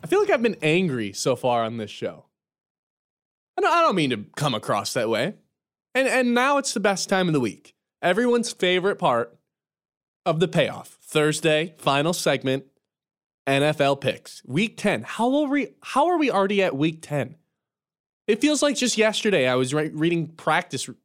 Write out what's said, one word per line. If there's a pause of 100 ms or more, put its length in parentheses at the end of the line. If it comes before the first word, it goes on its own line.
I
feel
like
I've
been
angry
so
far
on
this
show. (1300)
I
don't,
I
don't
mean
to (100)
come
across
that
way. (580)
And,
and
now
it's
the
best
time
of
the
week. (260)
Everyone's
favorite
part (880)
of
The
Payoff.
Thursday,
final
segment, (800)
N
F
L
picks.
Week
ten.
How
are
we, (160)
how
are
we
already
at
week
ten? (880)
It
feels
like
just
yesterday
I
was
re-,
reading
practice (160)